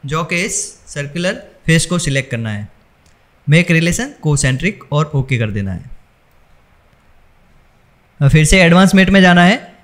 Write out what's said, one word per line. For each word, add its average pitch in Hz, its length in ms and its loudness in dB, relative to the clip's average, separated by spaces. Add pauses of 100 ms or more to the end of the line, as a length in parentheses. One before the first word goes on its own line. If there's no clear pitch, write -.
जॉ 156 200 -6
के 175 180 -4
इस - 200 -6 (240)
circular 147 560 -8 (240)
face 160 200 2
को 175 120 -4
select 135 320 -4
करना 113 200 -8
है। 104 180 -10 (800)
Make 175 240 2
relation 170 520 -2
concentric 147 720 -4
और 151 220 -2
ओके 131 240 -4
कर 110 120 -4
देना 98 220 -6
है। - 180 -12 (2250)
और 143 80 2
फिर 156 160 4
से 185 180 4
एडवांस 180 320 4
meat 190 160 4
में 196 120 4
जाना 175 220 6
है। 220 160 2 (240)